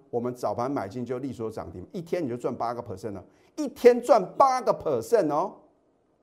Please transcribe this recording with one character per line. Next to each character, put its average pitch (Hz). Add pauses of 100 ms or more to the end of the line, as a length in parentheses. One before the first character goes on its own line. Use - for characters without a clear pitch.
(100)
我 120
们 123
早 120
盘 117
买 123
进 120
就 127
力 135
所 110
涨 87
停， 90
一 190
天 170
你 127
就 117
赚 127
八 120
个 117
percent 101
了， 95 (320)
一 294
天 240
赚 240 (120)
八 262
个 220
percent 156
哦。 170 (720)